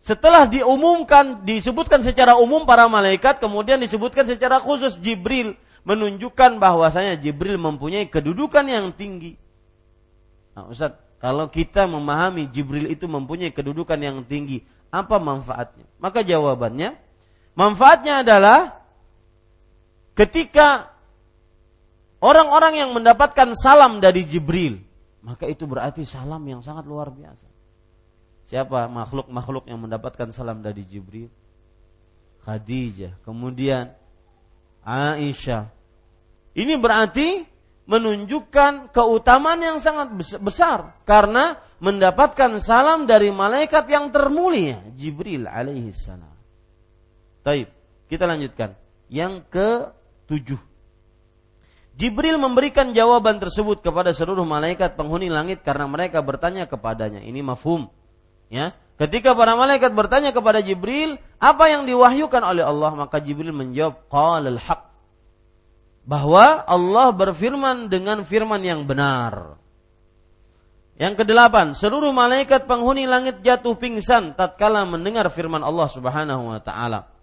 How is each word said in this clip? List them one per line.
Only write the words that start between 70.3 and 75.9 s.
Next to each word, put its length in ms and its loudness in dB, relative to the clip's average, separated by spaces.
Yang 240 -2
kedelapan, 480 4
seluruh 400 -2
malaikat 560 0
penghuni 400 -2
langit 320 -2
jatuh 320 0
pingsan 640 -2
tatkala 480 0
mendengar 480 -4
firman 320 -6
Allah 240 -2
Subhanahu 640 -6